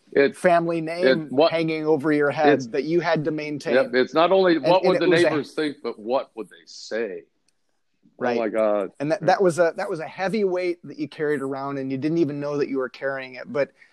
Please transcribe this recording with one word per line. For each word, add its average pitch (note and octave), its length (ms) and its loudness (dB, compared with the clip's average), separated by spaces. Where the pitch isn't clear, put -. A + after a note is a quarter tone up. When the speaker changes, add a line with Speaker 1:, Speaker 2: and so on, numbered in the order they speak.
Speaker 1:
It, C#3 220 4
Speaker 2:
family E3+ 460 2
name D#3+ 460 2
Speaker 1:
it, B2+ 60 -12
what, D#3+ 200 4
Speaker 2:
hanging D#3+ 340 -2
over D#3 240 2
your D3 200 2
head D3 240 4
Speaker 1:
it's, C3 140 0
Speaker 2:
that C#3 160 -4
you E3 160 0
had D#3+ 260 0
to E3 40 -2
maintain. D3+ 440 -4
Speaker 1:
yep, B2+ 180 2
it's B2+ 220 0
not E3+ 180 4
only F#3 240 4
Speaker 2:
And, C#3 80 -4
Speaker 1:
what F3 180 4
Speaker 2:
and F3+ 60 2
Speaker 1:
would F#3 80 4
Speaker 2:
it E3 40 0
Speaker 1:
the F3 100 2
Speaker 2:
was E3+ 100 6
a E3+ 40 4
Speaker 1:
neighbors D3+ 280 0
think, D3+ 300 -4
but A#2 160 -8
what A#2 360 -4
would G#2+ 140 -12
they E2 160 -20
say? G#2 600 -8
Speaker 2:
Right. A#2+ 200 -2
Speaker 1:
Oh, - 20 -2
my A2+ 80 -2
God. G#2 500 0
Speaker 2:
And D3 140 -4
that, D#3 140 -4
that F#3+ 160 2
was F3 160 2
a, E3 180 2
that G3 140 -6
was E3 100 -8
a D#3 80 -10
heavy G3 360 -4
weight F3+ 400 -2
that C#3+ 140 -16
you D3+ 100 -8
carried D3 340 -4
around, C#3 340 -8
and C3+ 160 -6
you C3+ 60 -4
didn't D#3 200 -2
even C#3+ 220 0
know D3 160 -6
that C#3+ 140 -2
you C3+ 80 -4
were B2+ 100 -4
carrying C3+ 460 -8
it. - 180 -16
But, C#3 200 -2